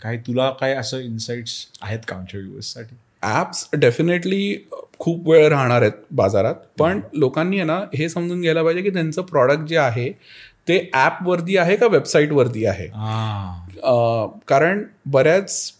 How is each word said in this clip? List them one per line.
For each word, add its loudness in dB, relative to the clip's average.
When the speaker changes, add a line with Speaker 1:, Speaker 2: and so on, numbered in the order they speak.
Speaker 1:
काय -6
तुला -2
काय -2
असं -6
इन्साइट्स -10
आहेत -8
का -8
आमच्या -12
व्ह्युअर्ससाठी? -14
Speaker 2:
ॲप्स -4
definitely 0
खूप -4
वेळ 8
राहणार 4
आहेत 4
बाजारात, 2
पण 4
Speaker 1:
हम्म. -6
Speaker 2:
लोकांनी 0
आहे -2
ना -2
हे -2
समजून -4
घ्यायला 0
पाहिजे 0
की -2
त्यांचं -4
प्रॉडक्ट 2
जे -4
आहे 0
ते 0
ॲपवरती 2
आहे 4
का 4
वेबसाईटवरती 2
आहे? -2
Speaker 1:
हा. -6
Speaker 2:
अ, 2
कारण 2
बऱ्याच 2